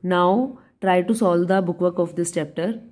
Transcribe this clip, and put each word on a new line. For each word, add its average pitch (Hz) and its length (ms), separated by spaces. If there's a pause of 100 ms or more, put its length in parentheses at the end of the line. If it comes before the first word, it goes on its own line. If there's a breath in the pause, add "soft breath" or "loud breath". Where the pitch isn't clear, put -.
Now 180 540 (240 loud breath)
try 185 220
to 220 120
solve 180 320
the 190 140
bookwork 175 380
of 170 160
this 170 160
chapter। 165 500 (100)